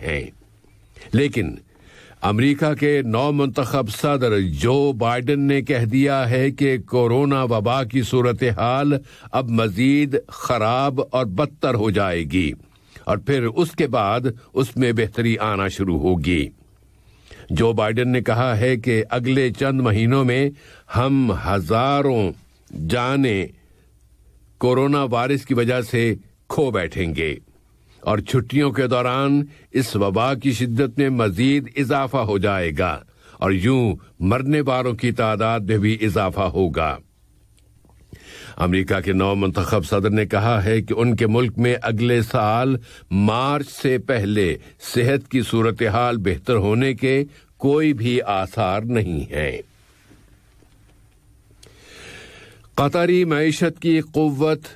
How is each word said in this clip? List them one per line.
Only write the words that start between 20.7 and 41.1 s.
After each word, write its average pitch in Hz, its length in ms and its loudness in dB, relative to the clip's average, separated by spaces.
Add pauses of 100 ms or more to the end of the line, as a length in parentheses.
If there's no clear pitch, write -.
हम 131 380 2 (100)
हजारों 113 920 0 (560)
जानें 123 600 0 (1120)
कोरोना 139 440 2
वायरस 127 400 -2
की 135 80 -2
वजह 120 300 0
से 117 320 0 (340)
खो 139 220 0
बैठेंगे 82 680 -4 (640)
और 104 180 0
छुट्टियों 131 500 0
के 127 160 0
दौरान 135 600 0 (260)
इस 123 220 -2
वबा 104 400 0
की 135 180 -2
शिद्दत 120 460 -2
में 139 120 2
मजीद 120 640 0
इजाफा 139 440 -2
हो 104 180 0
जाएगा 90 520 -2 (500)
और 95 120 2
यूं 110 420 2 (260)
मरने 131 400 2
वालों 127 340 0
की 120 160 -2
तादाद 110 580 0
में 110 100 2
भी 107 220 2
इजाफा 98 460 0
होगा। 82 500 0 (1600)
अमेरिका 95 440 0
के 95 120 -2
नौमंतखब 98 720 0
सदर 101 260 0
ने 107 160 0
कहा 107 360 0
है 110 200 0
कि 110 120 -4
उनके 113 340 2